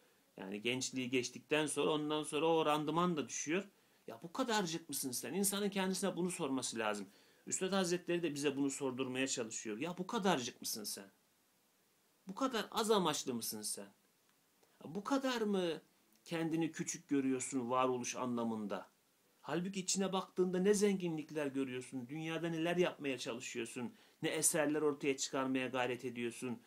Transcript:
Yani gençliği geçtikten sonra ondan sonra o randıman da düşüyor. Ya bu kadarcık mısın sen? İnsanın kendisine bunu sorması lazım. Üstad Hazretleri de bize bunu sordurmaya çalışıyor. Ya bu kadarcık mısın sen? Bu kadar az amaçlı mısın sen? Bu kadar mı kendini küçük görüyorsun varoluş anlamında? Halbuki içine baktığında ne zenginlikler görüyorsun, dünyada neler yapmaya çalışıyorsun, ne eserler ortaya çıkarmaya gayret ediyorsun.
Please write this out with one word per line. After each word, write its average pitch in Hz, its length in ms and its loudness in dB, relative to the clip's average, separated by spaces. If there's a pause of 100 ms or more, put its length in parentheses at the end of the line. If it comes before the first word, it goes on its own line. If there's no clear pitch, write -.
(380)
Yani 101 240 -8
gençliği 127 480 -2
geçtikten 127 560 0
sonra 143 260 2
ondan 151 320 0
sonra 151 220 0
o 160 200 6
randıman 156 520 2
da 123 120 -4
düşüyor. 175 340 -2 (440)
Ya 113 160 -14
bu 170 100 -12
kadarcık 208 560 0
mısın 139 220 -2
sen? 123 220 -4
İnsanın 202 360 2
kendisine 190 460 0
bunu 175 160 0
sorması 131 480 -2
lazım. 104 280 0 (400)
Üstad 185 260 -2
Hazretleri 175 500 2
de 151 100 0
bize 139 220 2
bunu 139 160 2
sordurmaya 131 560 -2
çalışıyor. 113 500 -4
Ya 170 200 -6
bu 185 100 -6
kadarcık 175 540 0
mısın - 220 -6
sen? 101 280 -10 (1160)
Bu 190 80 -10
kadar - 360 -2
az 220 200 2
amaçlı 160 420 4
mısın 110 280 -4
sen? 104 260 -6 (1000)
Bu 190 180 -6
kadar 262 380 0
mı 185 400 0 (440)
kendini 165 460 0
küçük - 360 -8
görüyorsun 131 640 0
varoluş 127 460 2
anlamında? 113 760 -2 (520)
Halbuki 180 380 -2
içine 185 340 0
baktığında 185 460 0
ne 202 140 6
zenginlikler 170 720 2
görüyorsun, 127 600 -4
dünyada 160 420 -4
neler 165 280 2
yapmaya 143 400 0
çalışıyorsun, 120 760 -6 (280)
ne 160 80 0
eserler 151 520 2
ortaya 143 360 2
çıkarmaya 131 500 0
gayret 123 380 0
ediyorsun. 120 600 -4